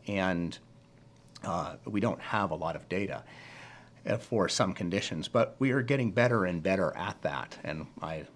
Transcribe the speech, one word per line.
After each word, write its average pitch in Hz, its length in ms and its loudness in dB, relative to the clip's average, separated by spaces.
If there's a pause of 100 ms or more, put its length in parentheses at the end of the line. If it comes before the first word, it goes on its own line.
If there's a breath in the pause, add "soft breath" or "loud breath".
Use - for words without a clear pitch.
and, 92 500 0 (880)
uh, 85 300 -2 (100)
we 104 160 -2
don't 107 180 2
have 98 320 0
a 78 40 -2
lot 80 200 -2
of - 140 -10
data, 87 340 -2 (800 loud breath)
uh, - 120 2
for 101 320 2
some 95 240 2
conditions, 87 540 -2
but - 320 2
we 131 120 4
are 139 100 2
getting 123 300 2
better 120 340 6
and 87 160 0
better 95 360 4
at 95 240 -6
that, 69 420 -4
and 78 240 -6 (140)
I 80 220 -6 (120)